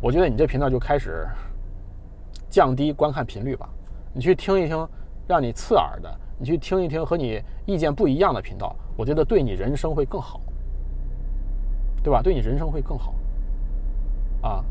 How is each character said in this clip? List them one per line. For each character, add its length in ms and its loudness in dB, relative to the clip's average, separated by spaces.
我 100 2
觉 80 4
得 80 6
你 100 0
这 80 6
频 140 0
道 100 2
就 80 2
开 220 2
始 280 -6
降 260 6
低 160 2
观 200 2
看 140 -2
频 200 -8
率 100 -2
吧。 120 -10
你 80 -6
去 140 6
听 240 2
一 80 0
听 200 -2
让 140 4
你 100 0
刺 240 0
耳 260 2
的， 140 -8
你 80 -6
去 120 0
听 240 0
一 60 0
听 180 -2
和 100 2
你 260 -2
意 120 0
见 160 4
不 140 2
一 100 4
样 160 4
的 80 -2
频 160 -8
道， 180 -4
我 80 0
觉 80 2
得 100 4
对 180 4
你 100 2
人 260 0
生 160 0
会 120 2
更 140 -4
好， 220 -8
对 80 4
吧？ 120 6
对 100 4
你 60 2
人 180 2
生 140 0
会 100 0
更 160 -2
好 160 -2
啊。 300 0